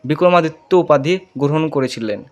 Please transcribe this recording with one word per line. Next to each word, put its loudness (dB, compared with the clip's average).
বিক্রমাদিত্য 0
উপাধি 2
গ্রহণ -2
করেছিলেন। -6